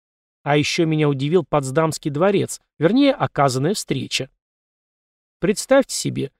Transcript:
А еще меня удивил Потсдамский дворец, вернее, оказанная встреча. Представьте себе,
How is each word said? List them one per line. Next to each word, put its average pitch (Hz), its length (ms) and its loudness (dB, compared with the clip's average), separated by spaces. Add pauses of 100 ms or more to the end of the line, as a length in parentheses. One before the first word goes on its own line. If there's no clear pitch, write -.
(440)
А 147 140 2
еще 160 280 0
меня 156 220 2
удивил 143 400 0
Потсдамский 151 640 -2
дворец, 156 520 -2 (180)
вернее, 262 340 4
оказанная 143 600 0
встреча. 131 560 -6 (1080)
Представьте 226 540 2
себе, 131 460 -6